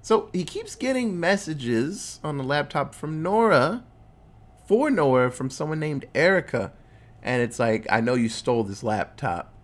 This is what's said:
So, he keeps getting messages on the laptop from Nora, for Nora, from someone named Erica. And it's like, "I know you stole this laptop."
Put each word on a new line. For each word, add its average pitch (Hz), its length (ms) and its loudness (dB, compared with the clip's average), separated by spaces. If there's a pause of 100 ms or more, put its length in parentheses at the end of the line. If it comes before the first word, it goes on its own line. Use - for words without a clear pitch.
So, 220 300 2
he 180 100 -2
keeps 427 320 -10
getting 247 440 -2
messages 156 1040 -2
on 151 140 -4
the 139 60 -4
laptop 143 500 -2
from 156 300 -8
Nora, 196 640 2 (800)
for 269 240 4
Nora, 131 400 4
from 131 180 -8
someone 156 300 -6
named 151 340 -4
Erica. 156 600 2 (500)
And 123 180 0
it's 117 160 -2
like, 113 320 0
"I 110 120 4
know 113 120 2
you 117 160 2
stole 117 340 0
this 98 200 -8
laptop." 104 680 -4 (120)